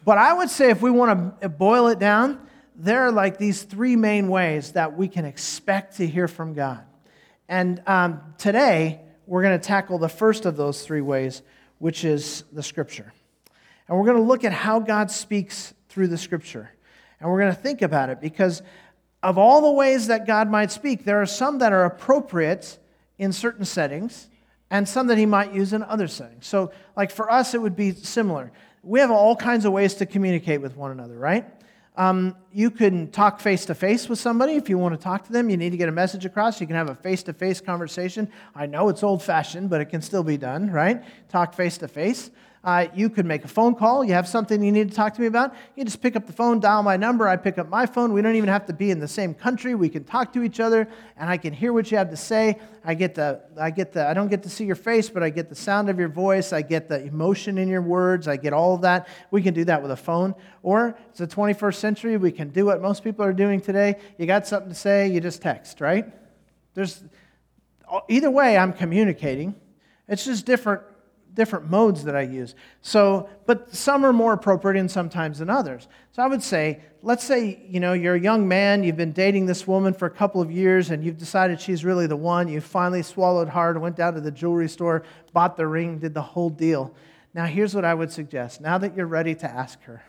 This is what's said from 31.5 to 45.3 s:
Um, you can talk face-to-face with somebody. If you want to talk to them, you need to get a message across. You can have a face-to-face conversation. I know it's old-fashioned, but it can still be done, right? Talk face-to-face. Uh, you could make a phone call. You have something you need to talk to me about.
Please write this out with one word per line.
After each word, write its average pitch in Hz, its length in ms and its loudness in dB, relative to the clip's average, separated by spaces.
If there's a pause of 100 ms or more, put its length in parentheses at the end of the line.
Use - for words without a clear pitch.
Um, 185 380 2 (160)
you 214 180 2
can 190 400 2
talk 202 300 2
face-to-face 202 680 -2
with 233 100 -4
somebody. 254 380 0
If 277 120 -4
you 185 80 2
want 180 160 0
to 156 80 -8
talk 190 240 -6
to - 60 -14
them, 240 180 0
you 196 60 2
need 175 160 -2
to 175 60 -6
get 170 120 0
a 160 40 -4
message 185 320 -2
across. 208 340 -2
You 170 80 -6
can 165 80 -4
have 165 140 -2
a 127 60 -10
face-to-face 185 640 -6
conversation. 180 680 -6 (240)
I 147 140 -8
know 160 220 2
it's 180 120 -2
old-fashioned, 185 720 -2
but 156 100 0
it 147 40 -2
can 160 180 -6
still 185 200 -2
be 156 140 0
done, 139 320 -4
right? 185 340 2 (260)
Talk 175 240 0
face-to-face. 175 800 -4 (320)
Uh, 175 320 2
you 214 160 0
could 202 160 0
make 151 180 -4
a - 20 -14
phone 233 280 2
call. 240 280 2
You 196 100 2
have 180 140 2
something 214 360 0
you 202 80 4
need 208 180 2
to 214 60 -10
talk 214 180 0
to 240 80 -6
me 233 60 0
about. 240 260 0 (220)